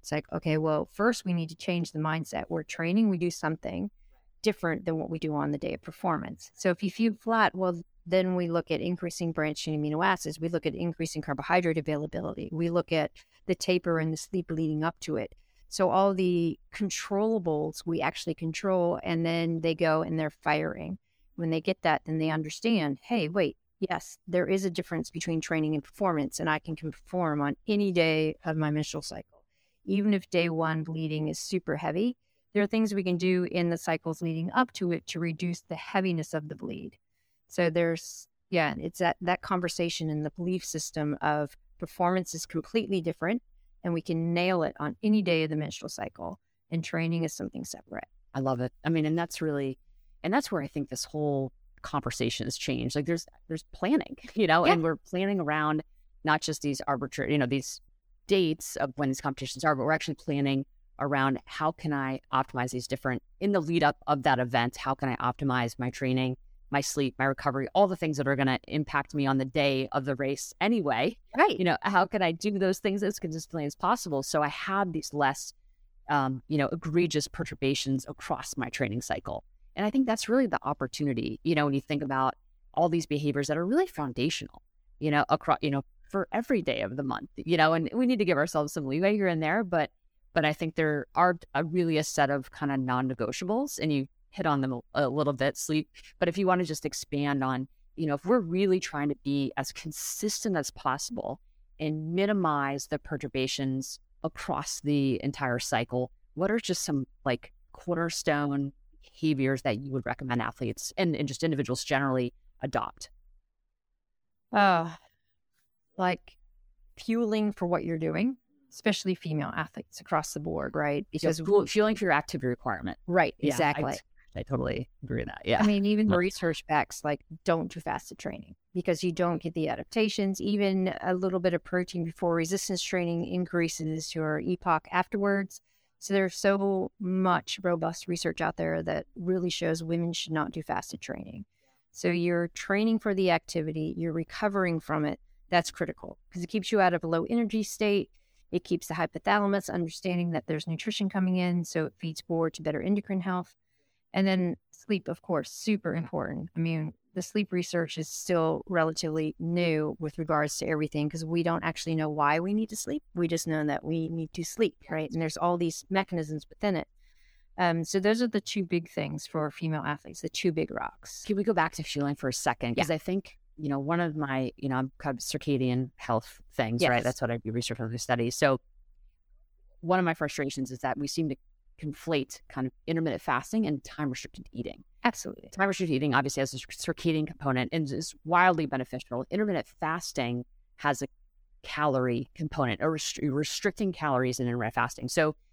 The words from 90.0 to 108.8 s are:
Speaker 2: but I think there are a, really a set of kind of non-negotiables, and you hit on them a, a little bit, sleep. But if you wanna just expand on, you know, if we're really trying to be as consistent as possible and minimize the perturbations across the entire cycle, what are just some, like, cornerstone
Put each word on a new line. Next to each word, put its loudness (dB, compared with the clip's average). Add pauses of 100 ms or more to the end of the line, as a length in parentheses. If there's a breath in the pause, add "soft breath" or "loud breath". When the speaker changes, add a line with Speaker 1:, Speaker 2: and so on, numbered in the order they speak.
Speaker 2:
but 4
I 4
think -4
there 2 (100)
are 6 (160)
a, 2
really 2
a 2
set 2
of -2
kind -4
of 0
non-negotiables, 0
and 2
you 2 (220)
hit -4
on 4
them 0
a, -4 (140)
a 2
little 2
bit, 0
sleep. -2 (280 loud breath)
But 2
if -4
you 2
wanna 4
just -4
expand -2
on, -2 (300)
you -2
know, 2
if -4
we're 4
really 2
trying -2
to -2
be 0
as -6
consistent -4
as -2
possible -4 (380)
and -4
minimize 2
the -2
perturbations -4 (240)
across -4
the 2
entire 0
cycle, -2 (240)
what 0
are 2
just -2
some, -2 (200)
like, -2 (220)
cornerstone 0 (300)